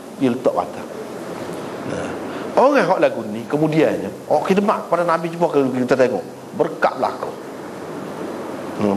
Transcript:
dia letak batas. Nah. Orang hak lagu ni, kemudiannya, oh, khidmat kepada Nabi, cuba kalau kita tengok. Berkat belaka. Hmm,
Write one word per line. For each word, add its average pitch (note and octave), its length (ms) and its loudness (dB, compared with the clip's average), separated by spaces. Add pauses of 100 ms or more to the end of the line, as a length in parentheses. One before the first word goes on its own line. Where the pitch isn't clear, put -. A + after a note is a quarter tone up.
(180)
dia B2+ 160 2
letak - 160 0
batas. - 320 -4 (1120)
Nah. F2 160 -6 (420)
Orang B3+ 320 6
hak F3 160 4
lagu C3 300 2
ni, A2 180 -6
kemudiannya, D3 800 2
oh, D3+ 140 4
khidmat G3+ 480 2
kepada E3+ 180 2
Nabi, E3 220 2
cuba E3+ 180 2
kalau C#3 240 4
kita B2+ 240 2
tengok. A#2 280 4 (340)
Berkat - 420 2
belaka. - 300 -2 (1500)
Hmm, G#2 200 2